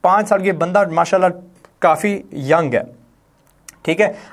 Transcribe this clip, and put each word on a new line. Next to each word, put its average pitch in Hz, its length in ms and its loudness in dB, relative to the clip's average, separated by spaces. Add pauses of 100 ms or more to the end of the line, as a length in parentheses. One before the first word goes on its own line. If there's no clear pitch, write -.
पाँच 202 240 2
साल 202 140 0
की 190 100 0
बंदा 180 380 0
माशाल्लाह 175 400 2 (520)
काफ़ी 190 420 0 (100)
यंग 143 400 0
है, 107 120 0 (960)
ठीक 165 160 -2
है। 202 140 2 (180)